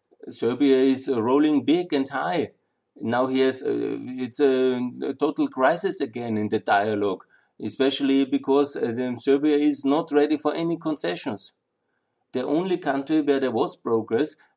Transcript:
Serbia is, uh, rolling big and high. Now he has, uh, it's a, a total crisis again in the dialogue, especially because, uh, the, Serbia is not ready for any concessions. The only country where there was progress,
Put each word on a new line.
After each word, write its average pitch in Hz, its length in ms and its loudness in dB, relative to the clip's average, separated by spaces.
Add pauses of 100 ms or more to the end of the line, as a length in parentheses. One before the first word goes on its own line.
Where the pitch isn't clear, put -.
(280)
Serbia 135 480 2
is, 135 320 2
uh, 120 140 0
rolling 143 420 2
big 175 300 2
and 135 140 0
high. 147 420 -4 (500)
Now 120 280 0
he 131 120 0
has, 131 220 2
uh, 117 340 -4 (280)
it's 120 160 -10
a, 131 380 4 (240)
a 135 120 -4
total 147 340 0
crisis 165 520 0
again 117 360 -4
in 104 140 -2
the 110 80 0
dialogue, 104 640 0 (340)
especially 135 680 0
because, 139 500 0
uh, 120 160 -2
the, 123 240 -4
Serbia 143 400 2
is 147 280 2
not 147 280 0
ready 147 240 4
for 151 180 -2
any 165 220 -2
concessions. - 760 -6 (800)
The 127 120 -4
only 175 340 0
country 147 440 0
where 139 180 2
there 127 100 0
was 127 260 -2
progress, 117 600 -2 (200)